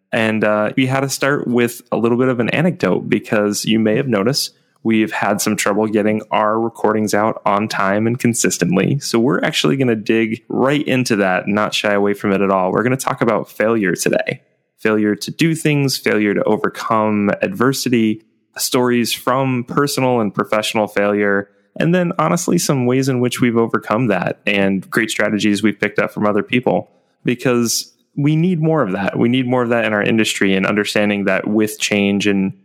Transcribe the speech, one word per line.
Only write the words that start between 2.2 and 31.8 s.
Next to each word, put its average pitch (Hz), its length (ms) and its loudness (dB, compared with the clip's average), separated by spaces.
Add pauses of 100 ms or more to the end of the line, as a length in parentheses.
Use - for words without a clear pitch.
of 123 120 0
an 110 120 -2
anecdote 120 580 0
because 104 560 0
you 110 140 2
may 107 160 2
have 139 120 -2
noticed 113 460 -2 (300)
we've 110 280 2
had 104 280 -2
some 107 160 -2
trouble 107 300 0
getting 107 460 0
our 107 280 0
recordings 107 540 -2
out 107 320 0
on 104 220 0
time 101 400 0
and 120 100 -2
consistently. 95 800 0
So - 220 -2
we're 127 240 2
actually 151 340 0
gonna 123 180 2
dig 113 540 0
right 139 380 0
into 123 300 0
that 92 280 2
and 101 80 -2
not 107 220 0
shy 104 180 0
away 101 220 2
from 104 160 -2
it 95 100 2
at 98 80 0
all. 92 220 2
We're - 100 0
gonna 123 160 0
talk 131 240 -4
about 107 260 0
failure 107 460 0
today. - 480 -2 (380)
Failure 107 360 2
to - 140 -8
do 160 240 0
things, 143 460 0
failure 107 340 0
to - 120 0
overcome 107 840 0 (140)
adversity, 110 800 0 (340)
stories 123 560 0
from 127 520 -2
personal 135 540 0
and 104 140 -2
professional 107 540 -2
failure, 101 640 0 (280)
and 165 140 2
then 180 240 0
honestly, 175 400 0
some 135 300 0
ways 131 200 0
in 127 120 0
which 120 200 -2
we've 117 180 0
overcome 113 500 0
that 95 400 -2
and 98 420 0
great 113 220 -2
strategies 104 500 0
we've 107 180 0
picked 104 200 -2
up 104 100 0
from 107 160 -4
other 104 160 2
people, 101 480 -2 (340)
because 120 720 -2 (220)
we 151 180 2
need 170 240 0
more 160 220 2
of 95 120 -2
that. 95 260 -2
We 120 100 4
need 127 160 0
more 123 160 0
of 117 80 0
that 117 160 0
in 110 80 -2
our 104 80 2
industry, 110 540 2
and 95 100 2
understanding 104 600 0
that 98 220 0
with 107 320 0
change 101 460 0